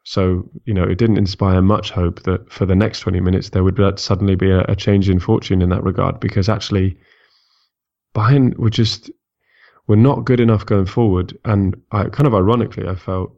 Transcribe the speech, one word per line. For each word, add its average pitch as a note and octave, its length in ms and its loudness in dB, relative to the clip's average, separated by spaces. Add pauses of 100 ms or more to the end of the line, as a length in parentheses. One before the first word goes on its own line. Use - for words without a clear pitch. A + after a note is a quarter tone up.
So, F#2 460 -2 (160)
you A2+ 80 -4
know, F#2 100 0
it G2 140 -2
didn't A2+ 200 2
inspire F#2+ 440 0
much G2 300 0
hope F2 320 -4
that - 280 -6
for - 140 -4
the F#2 100 2
next G#2+ 260 0
twenty F#2 180 -2
minutes F#2 300 0
there F#2+ 140 0
would F#2+ 120 2
be, G2 220 2
suddenly G2 380 0
be F#2+ 160 2
a, F#2 100 4
a G#2+ 140 -2
change G2 340 2
in F#2 100 2
fortune G2 420 0
in F2+ 80 2
that F2+ 140 -2
regard, F#2 360 -2
because G#2+ 300 -2
actually G2 480 -2 (1200)
Bayern B2 420 2
were A2+ 140 0
just, - 400 -2 (760)
were G#2+ 80 2
not A#2+ 300 4
good B2 140 2
enough A2+ 260 2
going G2 220 0
forward. F#2+ 580 -2
And G2 300 0 (160)
I, G#2 140 -2
kind C#3 220 0
of A2+ 60 0
ironically, G#2 540 0
I F#2+ 80 -8
felt F#2 420 -8